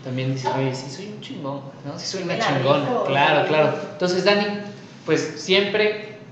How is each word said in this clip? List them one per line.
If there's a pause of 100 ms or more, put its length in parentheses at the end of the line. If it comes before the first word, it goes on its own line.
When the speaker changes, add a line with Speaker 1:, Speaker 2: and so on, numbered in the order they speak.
Speaker 1:
también
dicen,
"Oye,
sí
soy
un
chingón, (240)
¿no?
Sí
soy
una
Speaker 2:
Me
la
Speaker 1:
chingona".
Speaker 2:
rifo,
Speaker 1:
Claro,
Speaker 2:
sí.
Speaker 1:
claro. (200)
Entonces,
Dani, (600)
pues
siempre (120)